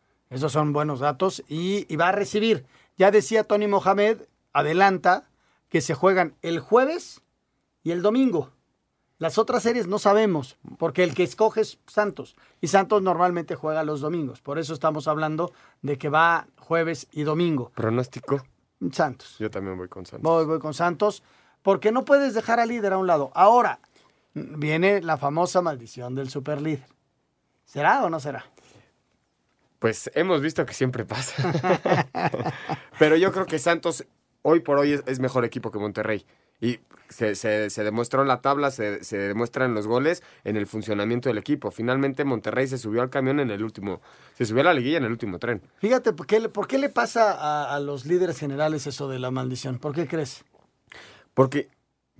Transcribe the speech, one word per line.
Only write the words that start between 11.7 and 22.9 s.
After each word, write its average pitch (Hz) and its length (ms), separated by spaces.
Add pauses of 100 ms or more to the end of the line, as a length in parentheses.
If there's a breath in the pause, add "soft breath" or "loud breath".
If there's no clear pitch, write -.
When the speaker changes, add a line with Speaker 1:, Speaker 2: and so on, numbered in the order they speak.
Speaker 1:
Santos, 202 500 (260 soft breath)
y 170 60
Santos 196 340
normalmente 175 520
juega 156 300
los 151 160
domingos, 151 400
por 143 180
eso 160 140
estamos 156 360
hablando 156 440 (300 soft breath)
de 139 160
que 156 100
va 160 380 (120)
jueves 165 540
y 151 120
domingo. 151 500
Speaker 2:
¿Pronóstico? 123 680 (480)
Speaker 1:
Santos. 143 480
Speaker 2:
Yo 107 120
también 95 260
voy 90 120
con 92 180
Santos. - 160
Speaker 1:
Voy, 160 240
voy 156 120
con 151 140
Santos, 175 500 (400 soft breath)
porque 196 300
no 254 140
puedes 277 260
dejar 226 280
al 226 100
líder 202 240